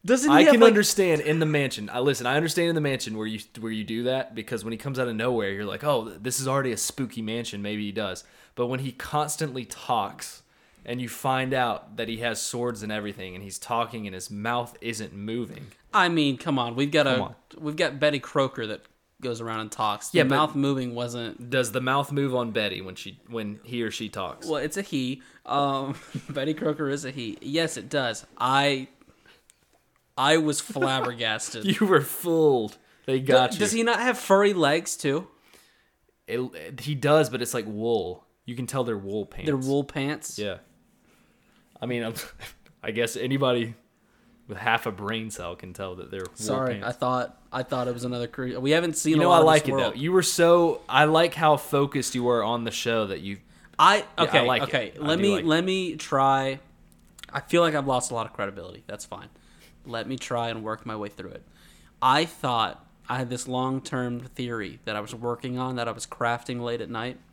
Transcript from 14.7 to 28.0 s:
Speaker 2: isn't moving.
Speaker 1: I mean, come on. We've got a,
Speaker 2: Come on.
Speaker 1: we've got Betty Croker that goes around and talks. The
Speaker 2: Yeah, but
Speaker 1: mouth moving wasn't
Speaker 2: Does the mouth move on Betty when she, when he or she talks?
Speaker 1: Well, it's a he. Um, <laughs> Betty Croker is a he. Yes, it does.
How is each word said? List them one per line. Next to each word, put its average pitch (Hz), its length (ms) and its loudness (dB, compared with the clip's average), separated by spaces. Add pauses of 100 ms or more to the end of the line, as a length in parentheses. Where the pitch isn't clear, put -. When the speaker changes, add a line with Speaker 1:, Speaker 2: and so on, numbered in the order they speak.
Speaker 2:
isn't 110 320 -8
moving. 110 540 -8 (260)
Speaker 1:
I 185 160 4
mean, 147 300 2
come 143 200 -2
on. 117 180 -2
We've 143 140 0
got 151 160 4
a, 131 100 2
Speaker 2:
Come 107 60 0
on. - 120 -8 (240)
Speaker 1:
we've 151 180 -6
got 143 240 -2
Betty 147 200 2
Croker 131 480 -2
that 107 120 -8 (400)
goes 117 220 -6
around 113 180 -6
and 107 100 -8
talks. 107 380 -2
The 175 100 4
Speaker 2:
Yeah, 147 60 6
but 135 120 4
Speaker 1:
mouth 151 180 2
moving 135 400 0
wasn't 120 560 -8
Speaker 2:
Does 123 220 2
the 131 100 0
mouth 135 280 2
move 139 240 0
on 120 180 0
Betty 101 280 -2
when 95 140 -12
she, - 340 -14
when 107 360 -8
he 120 180 -4
or 110 80 -2
she 110 180 -8
talks? 92 380 -8
Speaker 1:
Well, 156 160 -2
it's 156 160 -6
a 196 40 -6
he. 135 380 -4 (240)
Um, 139 500 -2 (200)
<laughs> - 160 -8
Betty 143 240 -2
Croker 151 340 -2
is 139 160 -4
a 127 60 -6
he. 120 320 -8
Yes, 156 340 -2
it 113 140 -12
does. 127 340 -2 (140)